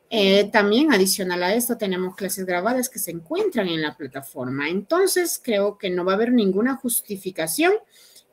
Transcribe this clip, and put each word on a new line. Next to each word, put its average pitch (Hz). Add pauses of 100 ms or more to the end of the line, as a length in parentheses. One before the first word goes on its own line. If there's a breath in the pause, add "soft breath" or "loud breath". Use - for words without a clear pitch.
(100)
Eh, 202
también 226
adicional 185
a 185
esto 240
tenemos 185
clases 190
grabadas 202
que -
se -
encuentran 247
en 165
la 151
plataforma. 135
Entonces 330
creo 202
que 202
no 180
va 185
a 196
haber 233
ninguna 226
justificación 196 (600 soft breath)